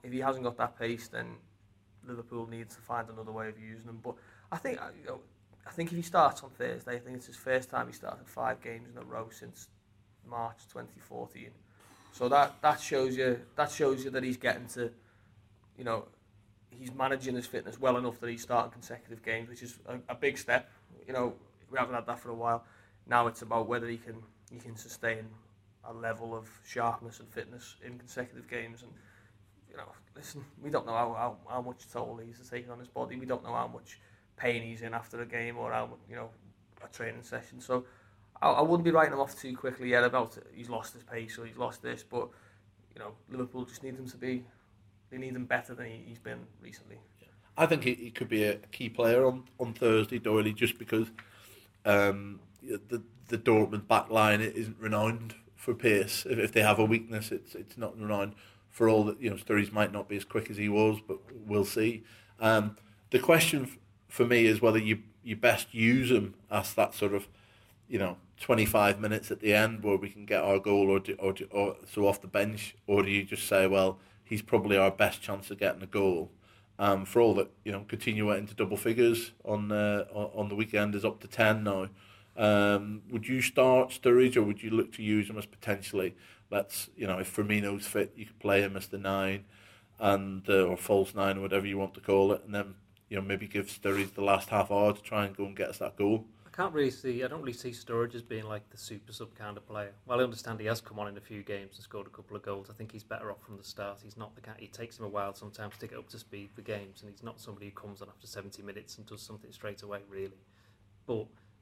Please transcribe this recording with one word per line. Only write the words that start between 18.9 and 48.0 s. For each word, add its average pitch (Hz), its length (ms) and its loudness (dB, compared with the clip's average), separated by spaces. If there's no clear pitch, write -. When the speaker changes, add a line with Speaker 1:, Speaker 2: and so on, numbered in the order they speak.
Speaker 1:
games, 113 260 -6
which 120 140 -20
is 120 240 -18
a, 123 120 -10
a 123 60 -8
big 127 220 -2
step. - 320 -2
You 131 60 -10
know, 123 220 -2
we 131 80 -6
haven't 123 160 -2
had 117 120 -8
that 120 120 -6
for 120 120 -14
a 117 40 -10
while. 117 300 -2
Now 120 220 4
it's - 140 -10
about 113 240 -2
whether 117 220 -4
he 117 80 -8
can, 113 200 -16
he 123 80 -18
can 113 180 -16
sustain 110 480 -4
a 117 80 -16
level 113 440 -6
of 110 120 -14
sharpness 117 540 -4
and 117 80 -20
fitness 117 560 -14
in 123 140 -16
consecutive 123 500 -14
games. 117 340 -12
And, 117 100 -20
you - 60 -20
know, - 120 -18
listen, 143 300 -18
we 143 80 -10
don't 135 160 -2
know 117 60 -6
how, 117 220 0
how, 113 220 -4
how 123 140 -6
much 123 280 -14
toll 117 340 -10
he's 117 240 -20
taking 123 220 -12
on 120 80 -16
his 123 100 -20
body. 123 280 -8
We 127 100 -12
don't 127 160 -4
know 117 120 -8
how 120 140 -4
much - 300 -18
pain 120 260 -2
he's 113 200 -14
in 117 120 -8
after 117 280 -10
a 120 40 -10
game 120 300 -6
or 117 160 -6
how, 117 240 -4
you 113 80 -16
know, 117 120 -12
a - 40 -18
training 117 340 -10
session. 123 380 -12
So 127 240 -2
I, 160 100 4
I - 120 4
wouldn't 170 220 4
be 170 60 4
writing 156 220 6
him 139 80 -2
off - 180 -4
too 127 180 -10
quickly 127 340 -6
yet 120 140 6
about 123 340 0
he's 120 140 -16
lost 113 260 -10
his 117 80 -20
pace 113 360 -12
or 117 80 -12
he's 113 120 -14
lost 120 240 -6
this, 123 200 -8
but, 123 260 -6
you - 60 -18
know, 110 120 -14
Liverpool 127 360 -8
just - 180 -18
need 131 120 -12
him 127 140 -14
to - 80 -18
be, 127 280 -6
they 127 80 -14
need 131 160 -10
him 127 120 -8
better 123 280 -4
than 123 120 -12
he, 113 200 -16
he's 117 120 -18
been 117 220 -14
recently. 113 380 -20
Speaker 2:
I 160 100 4
think 151 180 2
he, 123 100 2
he 117 160 -12